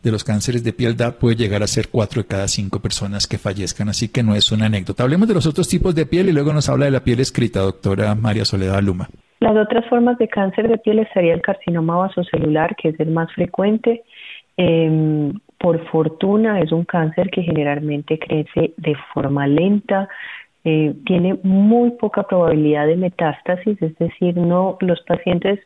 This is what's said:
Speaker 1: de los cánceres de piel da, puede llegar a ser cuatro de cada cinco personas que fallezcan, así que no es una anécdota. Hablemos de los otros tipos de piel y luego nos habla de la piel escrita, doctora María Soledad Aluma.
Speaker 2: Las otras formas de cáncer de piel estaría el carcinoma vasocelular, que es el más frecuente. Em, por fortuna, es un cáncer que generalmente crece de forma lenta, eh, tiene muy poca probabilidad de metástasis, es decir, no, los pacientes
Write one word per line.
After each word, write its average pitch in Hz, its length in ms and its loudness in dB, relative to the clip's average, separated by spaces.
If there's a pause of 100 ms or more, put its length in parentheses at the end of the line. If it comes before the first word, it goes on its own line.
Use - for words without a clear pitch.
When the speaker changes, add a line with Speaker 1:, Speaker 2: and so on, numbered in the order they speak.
Speaker 1:
de 113 80 2
los 107 120 -4
cánceres 117 400 -2
de 113 80 -2
piel 117 240 -2
da, 120 160 -2
puede 117 240 2
llegar 104 280 0
a 101 40 -2
ser - 220 -2
cuatro 110 320 -2
de - 60 -6
cada 98 200 -4
cinco 98 320 -4
personas 101 480 -4
que 107 120 -6
fallezcan, 101 500 -4
así 110 180 -4
que 123 160 -2
no 107 120 4
es 104 160 2
una 110 160 2
anécdota. 101 360 -2
Hablemos 175 240 4
de 220 60 2
los 165 140 2
otros 160 200 0
tipos 180 280 2
de 156 100 2
piel 185 240 2
y - 20 4
luego 147 220 2
nos 143 160 0
habla 135 160 2
de 139 60 2
la 127 120 0
piel 120 160 2
escrita, 120 420 0
doctora 98 540 0
María 110 300 0
Soledad 95 320 0
Aluma. 98 320 -2 (300)
Speaker 2:
Las 214 180 4
otras 226 320 0
formas 240 300 2
de 220 80 2
cáncer 202 420 0
de 220 80 2
piel 214 220 2
estaría 180 340 2
el 165 80 -2
carcinoma 170 560 -2
vasocelular, 165 840 0
que 160 80 0
es 151 100 -6
el 160 100 -2
más 165 240 -2
frecuente. 220 720 0 (520)
Em, 156 760 2 (260)
por 165 300 0
fortuna, 196 720 0
es 156 100 -2
un 170 140 0
cáncer 170 460 -2
que 185 100 -2
generalmente 151 760 -2
crece 156 580 -2
de 156 180 -2 (180)
forma 143 340 -2
lenta, 196 600 2 (560)
eh, 156 300 2 (120)
tiene 180 380 0
muy 214 480 4
poca 208 320 -2
probabilidad 151 640 2
de 165 100 2
metástasis, 180 840 -2
es 160 160 -4
decir, 175 400 -2
no, 180 440 0
los 180 200 0
pacientes 180 640 -2